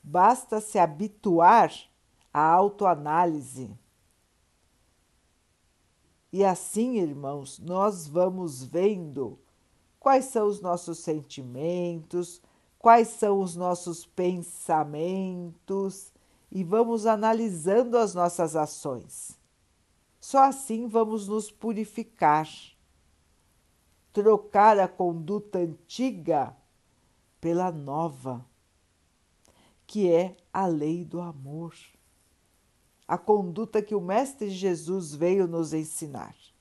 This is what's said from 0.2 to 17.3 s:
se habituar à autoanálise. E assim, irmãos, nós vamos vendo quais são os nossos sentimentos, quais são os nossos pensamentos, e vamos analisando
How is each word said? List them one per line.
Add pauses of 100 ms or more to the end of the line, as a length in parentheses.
se
habituar (600)
à
autoanálise. (2500)
E
assim,
irmãos,
nós
vamos
vendo (600)
quais
são
os
nossos
sentimentos, (380)
quais
são
os
nossos
pensamentos, (380)
e
vamos
analisando